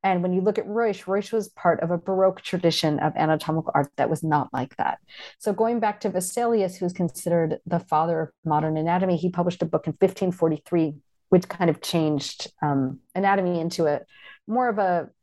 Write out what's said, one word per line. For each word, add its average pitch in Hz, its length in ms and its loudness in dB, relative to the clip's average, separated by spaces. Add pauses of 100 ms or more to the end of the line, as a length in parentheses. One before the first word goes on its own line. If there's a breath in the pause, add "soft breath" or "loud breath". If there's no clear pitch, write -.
And 185 180 2
when 185 100 0
you 185 100 2
look 208 180 0
at - 80 -6
Ruysch, 208 380 -2
Ruysch 202 280 -2
was 214 160 -2
part - 320 2
of 170 100 -2
a 175 60 0
Baroque 190 440 2
tradition 165 580 0
of 151 180 0
anatomical 156 560 0
art 143 240 2
that 131 120 2
was 156 140 -2
not 151 300 2
like 127 240 -6
that. - 220 -2 (400 loud breath)
So 214 120 -2
going 226 280 0
back 208 220 -2
to 214 80 -2
Vesalius, 190 680 0
who's 180 160 -2
considered 170 720 0
the 175 140 0
father 160 420 0
of 156 80 -4 (160)
modern 156 320 0
anatomy, 175 400 2
he 175 120 0
published 175 340 -2
a - 20 0
book 160 220 -2
in 156 60 -4
fifteen 185 380 2
forty-three, 160 600 0 (360)
which 180 200 4
kind 175 200 0
of - 120 0
changed, - 800 -2
um, 139 380 0 (160)
anatomy 190 440 2
into 165 280 0
a 143 140 0 (460 loud breath)
more 247 220 0
of 208 80 -2
a 180 320 0 (140)